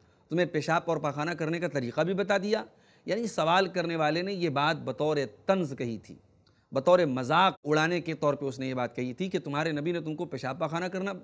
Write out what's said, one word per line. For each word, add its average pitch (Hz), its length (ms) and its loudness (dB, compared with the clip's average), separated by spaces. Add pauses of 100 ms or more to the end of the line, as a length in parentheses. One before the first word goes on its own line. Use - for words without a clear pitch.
(300)
तुम्हें 175 200 0
पेशाब 160 380 0
और 160 120 0
पाखाना 147 340 -2
करने 160 260 -2
का 175 100 -2
तरीक़ा 139 340 -2
भी 185 120 0
बता 202 240 2
दिया?" 214 240 0 (420)
यानी 220 220 -2
सवाल 175 420 4
करने 170 280 -2
वाले 156 240 2
ने 196 120 -4
ये 170 160 0
बात 147 320 2
बतौर 147 360 0 (300)
तंज 185 260 2
कही 117 260 -4
थी, - 180 -20 (540)
बतौर 175 360 6
मजाक 139 560 2
उड़ाने 156 360 2
के 165 160 -6
तौर 147 200 2
पे 143 100 -6
उसने 131 220 -6
ये 131 60 -4
बात 123 200 -2
कही 127 200 -4
थी 190 140 -4
कि 185 120 -2
"तुम्हारे 156 320 -2
नबी 151 200 -2
ने 170 100 -2
तुमको 156 240 -6
पेशाब 135 340 -6
पाखाना 165 300 -2
करना 190 220 -4 (120)